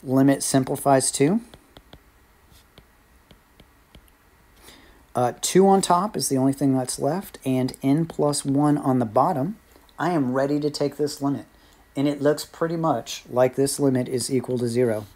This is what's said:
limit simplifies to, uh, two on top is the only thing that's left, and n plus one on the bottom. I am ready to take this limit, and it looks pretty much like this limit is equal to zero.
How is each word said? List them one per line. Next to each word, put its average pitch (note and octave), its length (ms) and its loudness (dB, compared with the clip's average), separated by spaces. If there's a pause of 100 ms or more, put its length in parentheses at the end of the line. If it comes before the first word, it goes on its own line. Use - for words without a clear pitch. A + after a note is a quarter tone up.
limit C3+ 400 2
simplifies C3+ 680 0
to, F3+ 280 2 (3750)
uh, B2 260 0
two F#3+ 260 4
on G3 140 6
top F#3 380 0
is C#3 100 -4
the C#3 80 0
only C3+ 160 2
thing C3+ 240 0
that's C3 220 -4
left, C#3+ 480 -4
and C3 360 -2
n C#3+ 220 2
plus D3 400 -2
one D3 320 2
on C3+ 220 0
the A#2 80 0
bottom. C#3 500 -2 (420)
I D#3 120 -2
am C3+ 240 -2
ready C#3+ 260 0
to D3 100 -2
take C#3+ 280 -4
this D3 240 -4
limit, C#3 240 -4 (480)
and C#3 120 0
it C#3+ 140 -2
looks D3 240 0
pretty E3 320 -6
much D#3 540 -4
like B2 260 2
this C#3 240 0
limit B2+ 280 2
is B2 240 -4
equal B2+ 260 -4
to A#2+ 100 -2
zero. A2+ 480 0